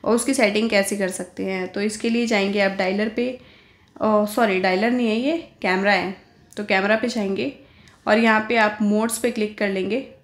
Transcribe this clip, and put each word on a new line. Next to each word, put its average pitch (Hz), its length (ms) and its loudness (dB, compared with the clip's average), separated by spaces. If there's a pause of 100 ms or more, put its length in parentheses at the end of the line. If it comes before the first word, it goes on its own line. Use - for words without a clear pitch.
और 220 120 2
उसकी 254 180 0
सेटिंग 220 360 2
कैसे 202 280 2
कर 190 120 -2
सकते 180 360 -8
हैं, 190 220 -4
तो 202 140 -6
इसके 214 280 -2
लिए 233 160 0
जाएंगे 202 340 0
आप 196 120 2
डायलर 196 380 -2
पे, 240 200 -2 (720)
अ, 214 240 2
सॉरी, 208 340 2
डायलर 190 320 2
नहीं 247 160 0
है, 214 80 0
ये 277 220 0 (240)
कैमरा 196 300 2
है। 185 240 0 (420)
तो 214 80 -8
कैमरा 202 300 2
पे 226 120 -2
जाएंगे 220 520 -4 (480)
और 214 100 4
यहाँ 220 320 4
पे 240 80 2
आप 214 240 2
मोड्स 214 360 0
पे 240 140 -2
क्लिक 214 260 -4
कर 202 120 -2
लेंगे। 196 440 -4 (100)